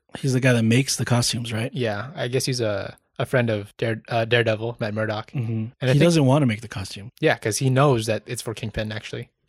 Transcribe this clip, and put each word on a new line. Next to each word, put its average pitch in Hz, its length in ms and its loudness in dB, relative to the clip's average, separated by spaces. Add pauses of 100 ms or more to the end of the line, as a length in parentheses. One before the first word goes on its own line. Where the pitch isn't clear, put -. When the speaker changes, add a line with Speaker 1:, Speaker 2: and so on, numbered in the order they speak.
(200)
Speaker 1:
He's 135 120 0
the 127 80 2
guy 127 140 4
that 117 100 2
makes 117 320 2
the - 80 -4
costumes, 117 480 0
right? 117 220 -4
Speaker 2:
Yeah, 113 420 -4
I 127 140 -6
guess 127 160 -2
he's 127 160 -2
a, 101 360 -4 (220)
a 131 60 -2
friend 120 240 2
of 104 260 -4
Dare-, 113 320 -4
uh, 117 160 0
Daredevil, 113 560 0
Matt 107 140 -4
Murdock. 107 380 -4
Speaker 1:
Mm-hmm. 117 200 -4
Speaker 2:
And 113 300 -4
I 131 60 0
Speaker 1:
He 127 120 4
Speaker 2:
think 147 40 6
Speaker 1:
doesn't 165 220 6
wanna 139 200 6
make 110 160 0
the 107 80 -12
costume. 98 500 -10
Speaker 2:
Yeah, 151 160 4
'cause 107 220 -2
he 135 120 0
knows 127 360 4
that 110 200 -2
it's 120 160 -8
for 117 120 -8
Kingpin, 107 400 -6
actually. 113 360 -12 (200)